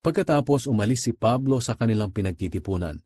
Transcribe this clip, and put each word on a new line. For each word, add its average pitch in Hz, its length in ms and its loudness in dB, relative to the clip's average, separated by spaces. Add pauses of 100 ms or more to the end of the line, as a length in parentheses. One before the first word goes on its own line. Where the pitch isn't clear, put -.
Pagkatapos 147 640 2
umalis 120 400 0
si 117 80 0
Pablo 131 480 2
sa 117 160 -4
kanilang 107 320 0
pinagtitipunan 90 960 -4